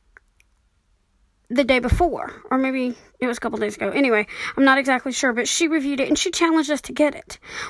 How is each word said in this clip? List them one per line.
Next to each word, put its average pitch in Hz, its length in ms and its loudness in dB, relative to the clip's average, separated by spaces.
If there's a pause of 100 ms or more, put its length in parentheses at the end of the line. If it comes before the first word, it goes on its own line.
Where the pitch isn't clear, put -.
(1500)
the 254 120 2
day 254 160 2
before, 254 520 0 (160)
or 262 100 0
maybe 262 360 -2 (240)
it 247 80 -2
was 240 120 -4
a - 20 -12
couple 226 180 -6
days 208 160 -4
ago. 202 160 -4
Anyway, 226 340 2 (320)
I'm 269 80 4
not 269 140 6
exactly 262 320 0
sure, 254 220 0
but 247 160 -2
she - 180 0
reviewed 285 320 0
it 269 80 0
and 294 100 2
she 370 140 -2
challenged 320 400 2
us 285 120 -2
to - 100 -14
get 294 240 2
it. - 240 -18 (280)